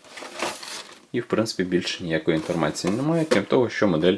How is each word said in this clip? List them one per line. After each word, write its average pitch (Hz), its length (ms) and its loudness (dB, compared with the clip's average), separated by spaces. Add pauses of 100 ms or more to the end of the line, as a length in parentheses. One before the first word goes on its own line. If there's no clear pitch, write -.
(1120)
І, 120 100 -2
в - 40 -8
принципі, - 380 0
більше 90 400 -2
ніякої 80 340 0
інформації 85 560 -2
немає, 156 360 0
крім 98 140 4
того, 120 260 2
що - 180 2
модель 87 300 4